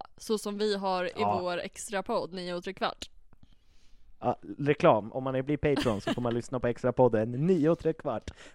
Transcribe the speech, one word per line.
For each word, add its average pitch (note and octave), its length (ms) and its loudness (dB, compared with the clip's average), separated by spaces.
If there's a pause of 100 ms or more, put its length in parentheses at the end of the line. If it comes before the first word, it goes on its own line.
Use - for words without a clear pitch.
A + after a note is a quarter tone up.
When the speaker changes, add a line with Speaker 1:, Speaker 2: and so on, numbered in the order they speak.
(180)
Speaker 1:
så A3 200 -2
som G3+ 200 -6
vi G#3 180 2
har F#3+ 300 0
i F3+ 100 -4
Speaker 2:
Ja. G#3 260 0
Speaker 1:
vår F3 160 -2
extra - 460 -6
podd, F3 300 -4
nio F3+ 200 -6
och F3 100 -6
tre G3 100 -6
kvart. - 360 -4 (1080)
Speaker 2:
Ja, A#2+ 200 0 (180)
reklam. C#3 540 4
Om C3 120 -6
man C3 220 -2
blir D3 120 0
Patreon C3 440 0
så D4+ 120 -2
får - 80 -4
man A#2+ 120 0
lyssna A#2+ 260 -4
på A#2+ 80 0
extra A#2+ 260 0
podden A2+ 380 4
nio D#3 380 4
och E3 100 4
tre D#3+ 140 0
kvart, - 380 -6 (240)